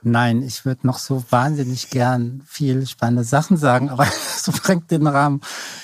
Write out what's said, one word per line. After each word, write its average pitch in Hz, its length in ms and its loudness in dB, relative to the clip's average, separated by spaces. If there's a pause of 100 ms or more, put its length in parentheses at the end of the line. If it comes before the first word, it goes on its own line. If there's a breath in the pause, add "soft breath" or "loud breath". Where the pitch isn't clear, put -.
Nein, 117 400 2
ich 127 220 -10
würd 131 200 -4
noch 127 140 0
so 131 320 -4
wahnsinnig 127 600 0
gern 123 560 0
viel 135 400 -2
spannende 120 380 0
Sachen 143 320 2
sagen, 135 340 2
aber 131 160 2
<laughs> - 300 -6
so - 160 -4
sprengt 175 400 0
den 151 160 2
Rahmen. 143 320 2 (420 loud breath)